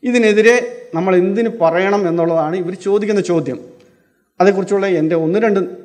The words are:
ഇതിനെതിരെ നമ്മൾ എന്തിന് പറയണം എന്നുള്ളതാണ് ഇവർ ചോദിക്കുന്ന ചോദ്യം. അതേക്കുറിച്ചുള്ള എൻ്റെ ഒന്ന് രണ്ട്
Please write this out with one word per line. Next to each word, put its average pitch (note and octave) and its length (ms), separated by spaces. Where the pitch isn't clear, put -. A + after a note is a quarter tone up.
ഇതിനെതിരെ A3+ 720
നമ്മൾ F#3 200
എന്തിന് G3 340
പറയണം F#3 460
എന്നുള്ളതാണ് E3 480
ഇവർ F3+ 200
ചോദിക്കുന്ന G3+ 460
ചോദ്യം. D#3+ 380
അതേക്കുറിച്ചുള്ള G3 460
എൻ്റെ E3 280
ഒന്ന് E3 240
രണ്ട് G#3+ 200